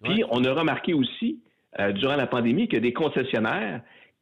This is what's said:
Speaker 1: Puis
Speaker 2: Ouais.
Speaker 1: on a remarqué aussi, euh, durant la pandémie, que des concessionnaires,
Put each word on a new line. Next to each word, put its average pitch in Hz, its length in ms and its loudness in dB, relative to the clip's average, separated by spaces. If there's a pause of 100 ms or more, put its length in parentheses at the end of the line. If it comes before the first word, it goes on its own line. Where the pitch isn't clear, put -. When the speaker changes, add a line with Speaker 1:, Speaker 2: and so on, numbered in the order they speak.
Speaker 1:
Puis 214 180 0
Speaker 2:
Ouais. - 80 -2
Speaker 1:
on 117 140 2
a 131 80 2
remarqué 160 420 0
aussi, 226 460 -2 (400)
euh, 101 120 2
durant 135 240 0
la 127 120 0
pandémie, 127 400 2
que 131 80 0
des 120 160 2
concessionnaires, 143 880 -2 (420)